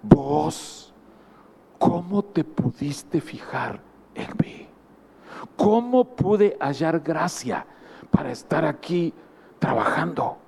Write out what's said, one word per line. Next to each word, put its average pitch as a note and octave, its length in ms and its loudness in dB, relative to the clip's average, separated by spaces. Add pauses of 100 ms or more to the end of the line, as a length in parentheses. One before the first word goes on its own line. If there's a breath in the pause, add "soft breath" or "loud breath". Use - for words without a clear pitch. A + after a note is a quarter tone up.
"Vos, C#3+ 920 2 (840 loud breath)
¿cómo F3 440 0
te - 220 -2
pudiste - 760 -4
fijar - 600 -8 (340)
en - 140 -10 (140)
mí? - 260 -6 (880 loud breath)
¿Cómo A#3+ 480 4
pude G3+ 560 2
hallar D#3 400 0
gracia E3 680 -4 (440 loud breath)
para - 200 2
estar D#3+ 340 -2
aquí E3 480 -2 (460 loud breath)
trabajando?" - 760 0 (120)